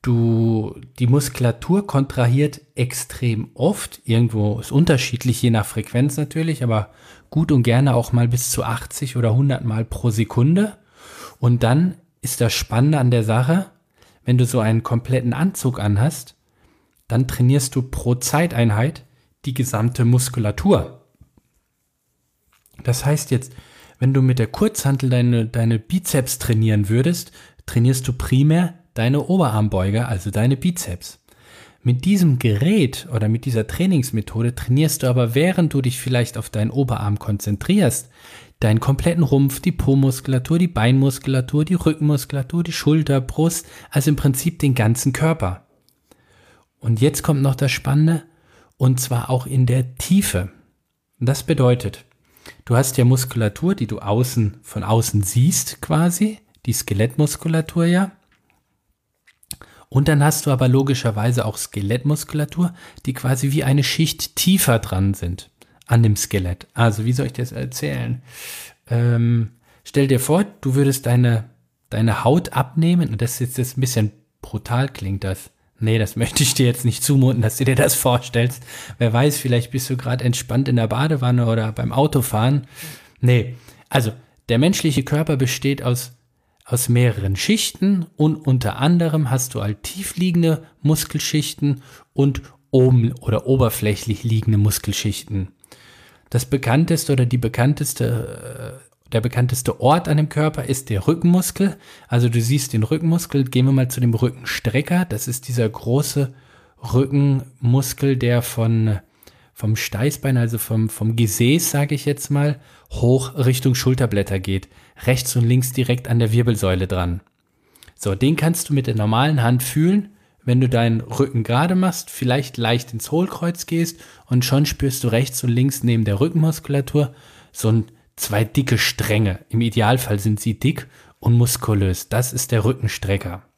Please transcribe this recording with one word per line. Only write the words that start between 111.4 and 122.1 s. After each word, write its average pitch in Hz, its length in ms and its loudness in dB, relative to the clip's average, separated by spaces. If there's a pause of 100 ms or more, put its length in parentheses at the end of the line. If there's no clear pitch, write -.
sage 143 240 0
ich 139 120 -6
jetzt 143 260 -4
mal, 143 280 0 (300)
hoch 127 460 0
Richtung 127 400 2
Schulterblätter 101 640 0
geht. 95 300 -4 (360)
Rechts 127 300 0
und 120 120 2
links 127 240 2
direkt 123 360 -2
an 120 100 2
der 117 140 2
Wirbelsäule 98 560 2
dran. 90 340 -2 (720)
So, 98 220 -4
den 135 220 2
kannst 170 320 -2
du 147 40 0
mit 131 140 0
der 110 80 -2
normalen 117 480 2
Hand 123 180 2
fühlen, 180 480 0 (360)
wenn 123 140 4
du 131 80 4
deinen 117 340 2
Rücken 120 420 -2
gerade 147 320 0
machst, 185 340 -2
vielleicht 127 480 -4